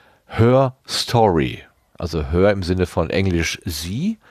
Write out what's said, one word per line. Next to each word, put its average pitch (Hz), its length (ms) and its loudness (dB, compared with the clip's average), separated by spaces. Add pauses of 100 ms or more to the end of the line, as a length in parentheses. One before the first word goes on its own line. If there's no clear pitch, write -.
(260)
Hör 127 520 2 (100)
Story. 85 760 0 (340)
Also 80 320 -6
Hör 92 220 4
im 98 100 -2
Sinne 90 240 0
von 87 240 -2
Englisch 87 560 0
sie 101 540 -6 (120)